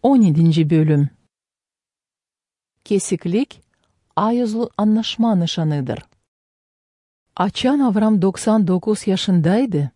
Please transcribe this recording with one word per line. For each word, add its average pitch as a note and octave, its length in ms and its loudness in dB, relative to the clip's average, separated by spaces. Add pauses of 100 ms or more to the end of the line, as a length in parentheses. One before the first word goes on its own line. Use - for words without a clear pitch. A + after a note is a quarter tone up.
On C#4 140 4
yedinci E3 540 4
bölüm. D3+ 380 2 (1800)
Kesiklik, G3 760 -4 (540)
ayozlu A3+ 640 -2
anlaşma A3 580 0
nişanıdır. D3+ 640 -4 (1400)
Açan B3+ 420 -2
Avram G#3+ 440 2
doksan G3+ 440 0
dokuz F#3 400 -2
yaşındaydı. F3+ 880 0